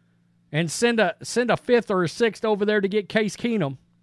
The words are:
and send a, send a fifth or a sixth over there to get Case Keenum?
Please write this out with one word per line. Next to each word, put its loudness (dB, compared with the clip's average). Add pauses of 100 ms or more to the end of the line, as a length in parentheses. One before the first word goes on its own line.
(500)
and -2
send 0
a, 2
send -2
a 2
fifth 0
or 0
a 0
sixth -2
over 0
there 2
to 0
get -2
Case -2
Keenum? -2 (260)